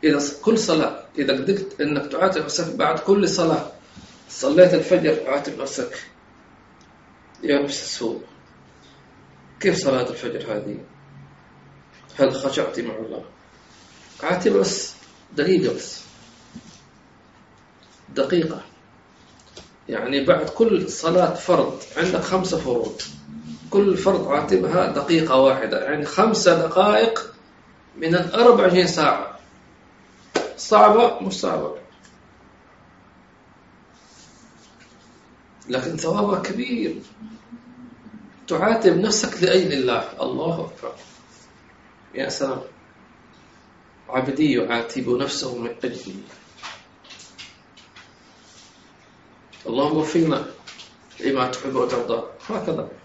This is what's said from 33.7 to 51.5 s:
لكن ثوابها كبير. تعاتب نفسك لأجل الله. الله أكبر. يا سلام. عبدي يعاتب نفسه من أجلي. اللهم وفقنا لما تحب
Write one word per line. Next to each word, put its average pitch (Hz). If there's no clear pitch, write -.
لكن 131
ثوابها 202
كبير. 240
تعاتب 180
نفسك 196
لأجل 175
الله. 123
الله 131
أكبر. -
يا 139
سلام. 135
عبدي 135
يعاتب 117
نفسه 127
من 117
أجلي. 98
اللهم 143
وفقنا 156
لما 131
تحب 131